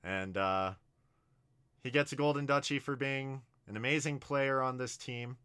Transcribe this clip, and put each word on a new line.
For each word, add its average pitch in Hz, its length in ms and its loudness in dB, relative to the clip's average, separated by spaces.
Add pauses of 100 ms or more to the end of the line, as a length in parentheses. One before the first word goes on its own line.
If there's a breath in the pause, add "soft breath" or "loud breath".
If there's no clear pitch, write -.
and, 95 340 -2
uh, 95 360 2 (1080)
he 127 80 -6
gets 143 220 2
a 139 40 -6
Golden 143 300 4
Duchy 139 340 2
for 139 160 -4
being 135 460 -4 (260)
an 104 80 -8
amazing 139 440 0
player 135 420 2
on 131 160 0
this 127 200 -4
team 123 480 -8